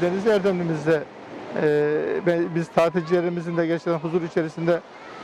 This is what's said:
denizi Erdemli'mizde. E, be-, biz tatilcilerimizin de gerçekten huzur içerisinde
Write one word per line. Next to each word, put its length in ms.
denizi 280
Erdemli'mizde. 760
E, 40
be-, 300
biz 120
tatilcilerimizin 920
de 100
gerçekten 320
huzur 120
içerisinde 580